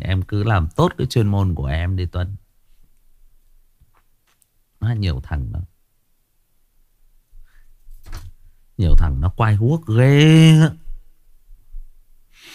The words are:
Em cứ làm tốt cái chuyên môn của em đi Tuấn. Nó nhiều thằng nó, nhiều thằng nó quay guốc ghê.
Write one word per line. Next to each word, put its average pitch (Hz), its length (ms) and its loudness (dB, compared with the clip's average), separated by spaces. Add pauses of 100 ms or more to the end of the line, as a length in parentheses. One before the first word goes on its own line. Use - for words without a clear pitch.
Em 92 220 -4
cứ 104 220 -6
làm 95 320 0
tốt 175 220 0
cái 131 80 -4
chuyên 113 220 0
môn 98 260 -2
của 69 120 -6
em 85 300 -4
đi 90 100 -6
Tuấn. 87 300 -8 (2500)
Nó 113 120 -2
nhiều 95 300 -4
thằng 65 300 -8
nó, 52 80 -8 (3250)
nhiều 82 200 4
thằng 69 220 2
nó 80 80 -2
quay 110 280 0
guốc 135 300 -2
ghê. 156 720 6 (1900)